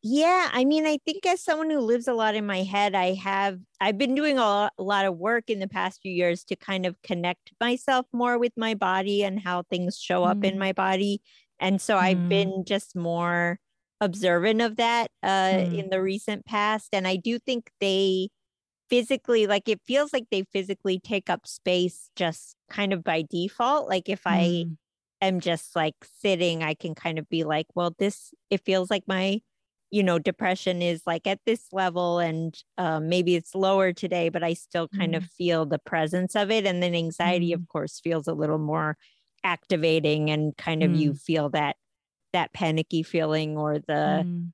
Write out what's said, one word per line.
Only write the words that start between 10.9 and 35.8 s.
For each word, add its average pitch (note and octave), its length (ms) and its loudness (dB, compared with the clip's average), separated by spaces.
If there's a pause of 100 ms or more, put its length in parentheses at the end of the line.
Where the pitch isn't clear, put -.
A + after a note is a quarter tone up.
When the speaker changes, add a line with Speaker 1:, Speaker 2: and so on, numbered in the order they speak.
Speaker 1:
And F#3+ 220 0
so G#3 160 2
I've F#3 280 4
Speaker 2:
Mm. F3 40 -2
Speaker 1:
been F#3+ 360 0
just - 300 -4
more F3 640 0 (400)
observant G3+ 600 2
of A3 160 0
that, A#3 340 2 (100)
uh, F#3+ 420 2
Speaker 2:
Mm. F3 60 -2
Speaker 1:
in F#3+ 200 -4
the F#3 120 0
recent G#3 440 -4
past. G#3+ 480 -2
And F#3+ 120 0
I F#3+ 120 0
do A3+ 200 -4
think A#3+ 320 -6 (120)
they F#3+ 480 0 (600)
physically, A3+ 580 2
like, G3+ 220 0
it G#3 160 -2
feels C#4+ 280 0
like A#3+ 180 -2
they G3 200 -2
physically F#3+ 480 -2
take - 300 -4
up - 180 -4
space - 680 -2
just - 400 -4 (140)
kind G3 240 -2
of E3+ 100 -4
by E3 260 0
default. A#3 600 -2
Like, F#3+ 200 -2
if G3 160 -4
I F3 400 2
Speaker 2:
Mm. D#3+ 120 -10 (440)
Speaker 1:
am F#3+ 180 2
just, E3 360 -4
like, D#3 280 0
sitting, E3+ 600 0
I D#3+ 120 -2
can D#3+ 200 -8
kind D#3+ 240 -6
of D3+ 100 -12
be E3 160 0
like, D#3 300 -2
"Well, F3 240 -2
this, - 340 -4 (160)
it G3 160 0
feels F#3+ 260 0
like G3 160 -2
my, F#3+ 340 0 (500)
you G3+ 120 2
know, F3 160 4
depression F#3 600 -2
is, E3+ 260 -2
like, E3+ 200 -2
at G3 180 -2
this A3+ 280 -2
level, F3 460 0
and, E3 380 -2 (200)
uh, D#3+ 220 0
maybe F3 360 2
it's E3+ 200 -6
lower F#3+ 380 4
today, F3 360 -2
but E3 140 -4
I E3+ 100 0
still E3+ 360 -4
kind F#3 260 -2
of F3+ 80 -2
Speaker 2:
Mm. F3 140 -12
Speaker 1:
feel E3+ 280 2
the D3+ 140 -2
presence E3+ 560 -2